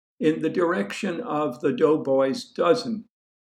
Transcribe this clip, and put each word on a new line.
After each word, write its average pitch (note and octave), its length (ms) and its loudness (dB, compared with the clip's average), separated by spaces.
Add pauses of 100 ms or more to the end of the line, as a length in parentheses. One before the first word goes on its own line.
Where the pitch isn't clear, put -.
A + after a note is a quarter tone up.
(200)
in D#3+ 200 2
the D#3 80 0
direction F3+ 720 -2
of D3 400 -4
the C#3 120 0
Doughboys C3+ 720 2
Dozen, D#3 600 0 (520)